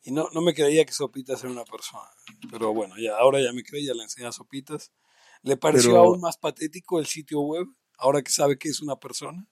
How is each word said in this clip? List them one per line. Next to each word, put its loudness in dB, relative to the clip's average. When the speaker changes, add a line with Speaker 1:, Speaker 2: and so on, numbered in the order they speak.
Speaker 1:
Y -12
no, -4
no -4
me 2
creía 4
que -14
Sopitas -8
era -8
una -10
persona. -16
Pero -4
bueno, -6
ya, -4
ahora 6
ya 0
me -10
creí, -10
ya -6
le -8
enseñé -12
a -8
Sopitas. -14
Le 0
pareció 4
Speaker 2:
Pero 10
Speaker 1:
aún 6
más -6
patético -6
el -4
sitio -6
web, -4
ahora 2
que -8
sabe 2
que -10
es -6
una -6
persona. -14